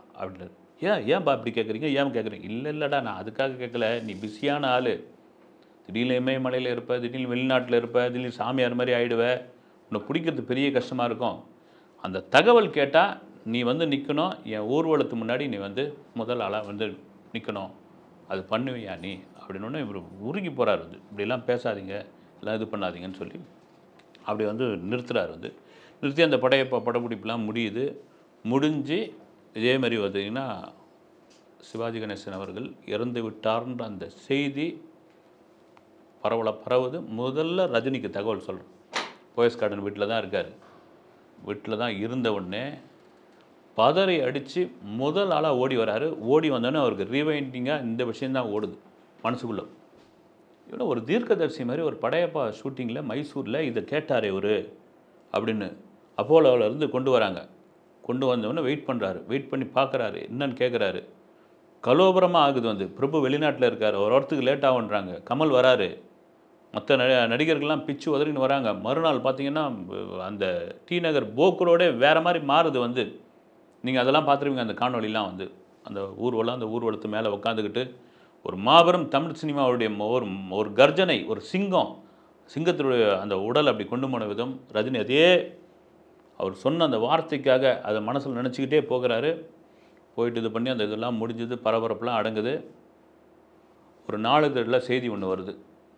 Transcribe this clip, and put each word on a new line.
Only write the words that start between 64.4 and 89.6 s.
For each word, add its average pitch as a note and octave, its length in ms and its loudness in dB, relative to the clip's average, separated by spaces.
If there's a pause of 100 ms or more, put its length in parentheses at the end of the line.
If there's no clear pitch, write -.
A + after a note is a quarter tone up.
லேட் C#3 200 2
ஆகுன்றாங்க. G#2 640 0
கமல் C#3+ 240 4
வராரு. B2+ 480 4 (720)
மத்த G#2+ 180 -2
ந-, B2+ 420 4
நடிகர்கள்லாம் D3 520 0
பிச்சு C#3+ 340 -2
உதறின்னு D3+ 140 0
வராங்க. C3 420 2
மறுநாள் C3+ 440 0
பார்த்தீங்கன்னா, C3+ 580 -2 (420)
அந்த F#2 580 -4 (100)
டி F3 140 -2
நகர் C#3 340 0
போக்கு F3+ 320 4
ரோடே E3+ 300 6
வேற D3 240 6
மாதிரி E3 240 2
மாறுது D3 340 4
வந்து. A#2+ 420 -2 (640)
நீங்க B2+ 180 2
அதெல்லாம் C#3+ 280 4
பார்த்துருவீங்க, C#3 280 2
அந்த A#2 160 -2
காணொளிலாம் A2 520 0
வந்து. F#2 260 -8 (320)
அந்த G2 340 -8
ஊர்வலம், A#2 380 0
அந்த B2 120 -6
ஊர்வலத்து A2 400 -2
மேல G#2+ 220 -2
உட்காந்துக்கிட்டு A2 640 -2 (480)
ஒரு F2 140 -6
மாபெரும் E3 520 6
தமிழ் D3+ 260 0 (120)
சினிமாவுடைய B2+ 440 2
ம-, G#2 180 -4
ஒரு, A#2+ 180 0 (240)
ஒரு G#2 220 -2
கர்ஜனை, D3+ 540 6
ஒரு G#2 140 -4
சிங்கம், F#3 640 0 (520)
சிங்கத்தினுடைய B2+ 640 4
அந்த G2 200 -2
உடல் B2+ 260 2
அப்படி A2 220 2
கொண்டு C3 200 -2
போன A#2 160 -2
விதம், A#2 360 -4 (120)
ரஜினி A#2 260 0
அதே D3+ 580 4 (800)
அவர் F#2+ 180 -4
சொன்ன D#3+ 300 0
அந்த B2+ 140 2
வார்த்தைக்காக C3 840 2
அதை G#2+ 260 -2
மனசுல C3+ 300 -4
நினைச்சுக்கிட்டே C3 440 0
போகிறாரு. B2+ 640 0 (720)